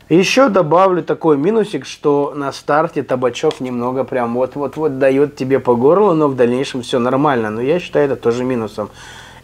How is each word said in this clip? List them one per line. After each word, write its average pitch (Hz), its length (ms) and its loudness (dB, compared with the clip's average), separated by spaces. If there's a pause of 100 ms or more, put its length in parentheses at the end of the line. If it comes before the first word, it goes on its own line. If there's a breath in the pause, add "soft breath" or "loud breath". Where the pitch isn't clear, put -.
Еще 196 400 4
добавлю 180 540 2
такой 156 340 0
минусик, 190 480 -2
что 143 500 -2
на 139 180 -6
старте 151 500 -2
табачок 127 580 -2
немного 127 440 -4
прям 117 300 -4
вот-вот-вот 135 640 -4
дает 135 380 2
тебе 131 220 0
по 123 160 0
горлу, 170 400 4
но 156 140 2
в 135 60 -2
дальнейшем 127 480 0
все 131 160 -4
нормально. 127 520 0
Но 107 100 -6
я 143 180 0
считаю 147 280 -2
это 127 100 -2
тоже 120 280 -2
минусом. 110 440 -4 (560 loud breath)